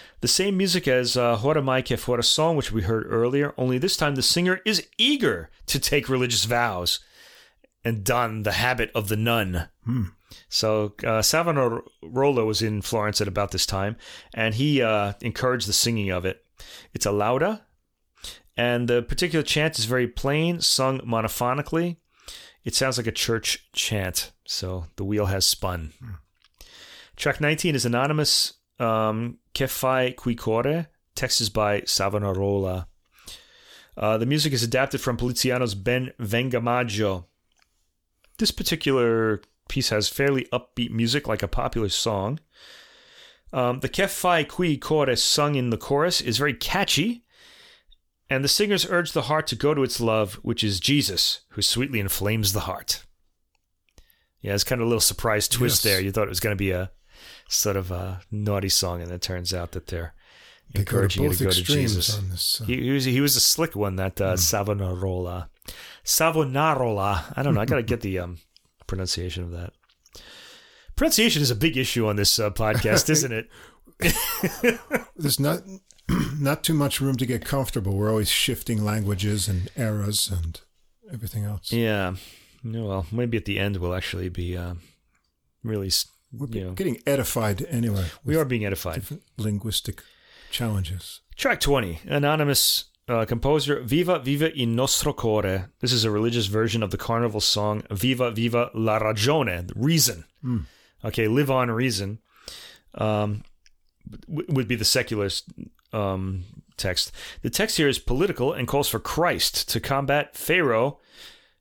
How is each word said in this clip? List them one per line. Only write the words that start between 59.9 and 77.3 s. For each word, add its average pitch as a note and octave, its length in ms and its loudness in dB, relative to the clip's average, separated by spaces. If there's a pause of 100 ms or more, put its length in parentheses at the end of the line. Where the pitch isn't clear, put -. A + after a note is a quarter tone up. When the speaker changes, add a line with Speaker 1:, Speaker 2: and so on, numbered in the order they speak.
Speaker 2:
They G2+ 120 0
go - 0 -
to - 120 0
Speaker 1:
encouraging G2 280 2
you F#2 60 4
Speaker 2:
both - 80 0
Speaker 1:
to C3+ 60 0
go F#2+ 60 4
to F#2 100 2
Speaker 2:
extremes B2+ 340 2
Speaker 1:
Jesus. F#2+ 240 0
Speaker 2:
on G2 120 -4
this, - 300 -2
uh, A2+ 60 -8
Speaker 1:
He, B2 160 -2
he B2 80 0
was, C#3 160 2
he B2+ 160 2
was C#3+ 140 4
a A#2+ 40 4
slick - 340 2
one, G2+ 220 0
that, F#2+ 240 -2
uh, F#2+ 140 2
Speaker 2:
Mm. F2+ 40 0
Speaker 1:
Savonarola. F#2 1080 -2 (560)
Savonarola. C3 1300 2
I B2+ 60 -2
don't C#3 120 4
know. G2+ 60 2
I A2 40 2
gotta B2+ 180 2
get A#2 200 -2
the, F#2+ 160 -2
um, F2 200 -8 (480)
pronunciation F2+ 580 -4
of E2+ 80 -8
that. E2+ 200 -10 (1200)
Pronunciation A#3 460 4
is C3 80 2
a A#2+ 60 2
big D3+ 200 2
issue A#2+ 320 0
on G2+ 80 2
this, G2+ 220 2
uh, G#2 120 0
podcast, G#2+ 600 2
Speaker 2:
<laughs> - 0 -
Speaker 1:
isn't C3 220 2
it? A2+ 160 -6 (520)
<laughs> - 1160 -2
Speaker 2:
There's C#3+ 240 -2
not, C#3+ 220 0 (460)
<clears throat> D3 300 0
not C#3+ 260 0
too E3 100 2
much C#3+ 260 2
room C3+ 160 2
to A#2+ 100 0
get A#2 180 -2